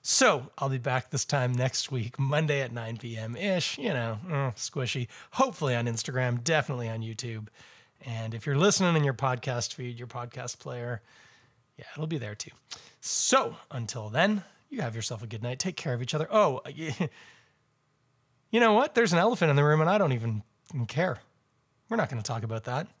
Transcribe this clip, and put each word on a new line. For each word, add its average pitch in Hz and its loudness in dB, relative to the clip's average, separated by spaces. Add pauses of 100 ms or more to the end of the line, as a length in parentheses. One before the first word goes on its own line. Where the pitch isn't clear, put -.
So 165 4
I'll 139 -2
be 135 0
back 123 -2
this 139 0
time 127 2
next 123 -2
week, 120 -4
Monday 147 0
at 120 -4
nine 117 -8
P 113 -10
M 113 -8
ish, 185 -2
you 240 -2
know, 113 -2
mm, 139 -2
squishy, 123 -6 (240)
hopefully 170 0
on 117 0
Instagram, 120 -2
definitely 135 0
on 113 -6
YouTube. 110 -8 (540)
And 113 -8
if 113 -10
you're 139 2
listening 180 4
in 147 4
your 135 2
podcast 127 -2
feed, 123 -8
your 120 -12
podcast 123 -10
player, 120 -6 (760)
yeah, - -18 (100)
it'll 156 -4
be 156 -4
there 107 -8
too. - -12 (480)
So - 2 (160)
until 113 -6
then, 185 2 (260)
you 262 -6
have 117 -4
yourself 113 -6
a 113 -10
good 107 -8
night. 123 -4
Take 185 -4
care 135 -2
of 120 -2
each 127 -4
other. 156 -2
Oh, 185 4
<laughs> 143 -12
y-, 160 -4 (1400)
you 226 4
know 226 8
what? 262 4
There's 214 4
an 170 6
elephant 185 4
in 139 6
the 143 6
room 151 6
and 160 4
I 208 4
don't 170 4
even 113 -2 (460)
care. 165 0 (680)
We're 226 -4
not 196 0
gonna 117 -4
talk 117 -4
about 113 -4
that. 135 -4 (140)